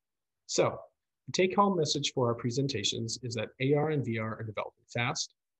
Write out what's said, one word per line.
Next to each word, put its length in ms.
So, 320
the 60
take-home 420
message 380
for 160
our 60
presentations 840
is 140
that 140
A 140
R 160
and 160
V 120
R 200
are 60
developing 440
fast. 460